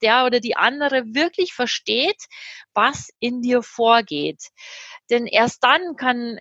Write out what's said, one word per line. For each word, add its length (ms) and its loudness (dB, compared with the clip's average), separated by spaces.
der 240 4
oder 140 2
die 160 -4
andere 480 0
wirklich 400 0
versteht, 720 -2
was 340 0
in 200 -4
dir 220 0
vorgeht. 840 0
Denn 160 2
erst 360 2
dann 340 2
kann, 440 -4